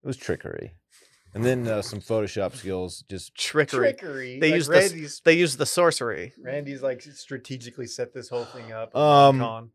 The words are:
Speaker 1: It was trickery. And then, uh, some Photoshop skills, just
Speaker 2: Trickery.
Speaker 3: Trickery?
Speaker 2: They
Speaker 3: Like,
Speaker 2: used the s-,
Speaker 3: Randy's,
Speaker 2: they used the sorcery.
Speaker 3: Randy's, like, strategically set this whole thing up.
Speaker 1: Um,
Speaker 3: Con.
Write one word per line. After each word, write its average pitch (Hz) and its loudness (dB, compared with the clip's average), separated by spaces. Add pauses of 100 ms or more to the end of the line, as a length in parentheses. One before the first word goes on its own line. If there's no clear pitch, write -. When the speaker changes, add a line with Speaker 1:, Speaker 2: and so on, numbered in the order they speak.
Speaker 1:
It 147 -8
was - -6
trickery. - -8 (600)
And 110 -4
then, 123 0
uh, 107 -2
some 101 -10
Photoshop 101 -4
skills, 92 -8
just 95 -14
Speaker 2:
Trickery. 131 0
Speaker 3:
Trickery? 131 -12
Speaker 2:
They 156 4
Speaker 3:
Like, 156 2
Speaker 2:
used 147 -2
the 170 6
s-, 190 6
Speaker 3:
Randy's, 156 -12
Speaker 2:
they 165 8
used 165 2
the 143 0
sorcery. 127 0
Speaker 3:
Randy's, 139 -10
like, 127 -4
strategically 127 -14
set 123 -10
this 123 -14
whole 120 -6
thing 113 -18
up. 113 -10
Speaker 1:
Um, 143 8
Speaker 3:
Con. 113 -6